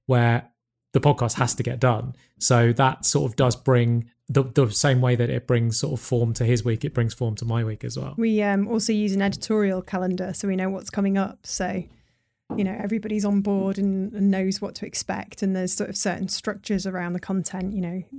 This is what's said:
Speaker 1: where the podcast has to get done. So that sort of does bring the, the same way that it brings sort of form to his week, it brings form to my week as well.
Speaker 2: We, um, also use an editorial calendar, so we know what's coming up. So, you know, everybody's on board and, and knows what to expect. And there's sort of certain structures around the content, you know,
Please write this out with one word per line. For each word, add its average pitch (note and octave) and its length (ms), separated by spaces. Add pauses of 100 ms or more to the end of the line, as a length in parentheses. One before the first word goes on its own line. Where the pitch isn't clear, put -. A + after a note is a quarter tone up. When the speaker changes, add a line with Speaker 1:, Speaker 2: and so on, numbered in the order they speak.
Speaker 1:
where A#2+ 440 (440)
the C3+ 60
podcast C3+ 340
has B2 220
to - 60
get A#2+ 160
done. B2 380 (240)
So A#2+ 320
that C3 320
sort C#3 260
of - 60
does B2+ 180
bring A#2+ 560 (180)
the, C3+ 140
the C3 300
same C3 280
way B2 140
that A#2+ 160
it B2+ 160
brings A#2 320
sort - 140
of B2 120
form A#2 300
to B2 100
his A#2 200
week, A2+ 200
it D3 80
brings A#2 220
form A2+ 220
to - 80
my A#2 180
week A2 220
as A#2+ 120
well. C3+ 200
Speaker 2:
We, A3 260
um, G3+ 240
also A3 260
use G#3 200
an G3 100
editorial G3 580
calendar, F#3 540
so - 140
we F#3+ 80
know F#3 140
what's F#3+ 200
coming G3 260
up. - 300
So, F#3 380 (720)
you G#3 60
know, F#3+ 160
everybody's G#3+ 460
on G3+ 160
board G3 360
and, G3 360
and G3 180
knows F#3+ 300
what - 160
to - 100
expect. - 560
And F#3+ 140
there's F#3 160
sort - 180
of G3+ 60
certain F#3+ 320
structures G3+ 580
around F3+ 260
the F3+ 80
content, F#3+ 540
you G3 60
know, F3+ 220 (160)